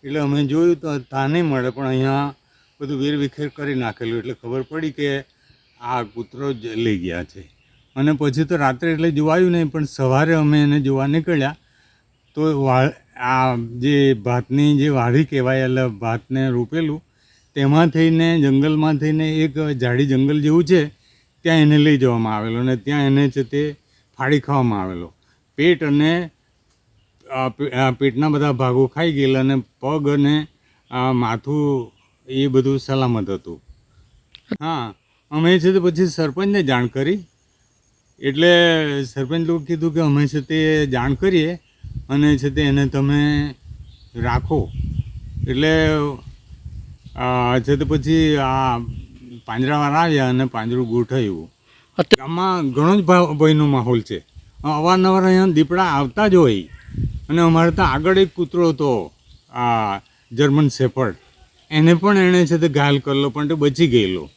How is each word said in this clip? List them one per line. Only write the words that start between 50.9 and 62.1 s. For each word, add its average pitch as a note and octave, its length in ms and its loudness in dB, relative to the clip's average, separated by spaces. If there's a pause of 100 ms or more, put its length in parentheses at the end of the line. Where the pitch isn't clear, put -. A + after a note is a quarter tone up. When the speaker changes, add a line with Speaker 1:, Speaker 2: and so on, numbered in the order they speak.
Speaker 2:
અત્યારે - 240 2
Speaker 1:
ગામમાં E3+ 500 -2
ઘણો E3 300 2
જ - 20 -2
ભ-, F3 300 4
ભયનો D3+ 340 4
માહોલ B2 340 0
છે. G2+ 240 -10 (380)
અવારનવાર F#3 600 2
અહીંયા F#3 240 4
દીપડા E3 360 2
આવતા C#3+ 440 0
જ F#3+ 80 4
હોય A#2+ 280 4 (640)
અને D#3+ 120 0
અમારે E3 300 4
ત્યાં E3 220 0
આગળ E3 240 2
એક F#3+ 160 2
કૂતરો F3 360 0
હતો, B2+ 420 -2 (420)
આ A#2 440 -2 (340)
જર્મન C#3+ 360 2
શેફર્ડ, B2 480 -2 (560)
એને D#3 220 4
પણ G3 240 2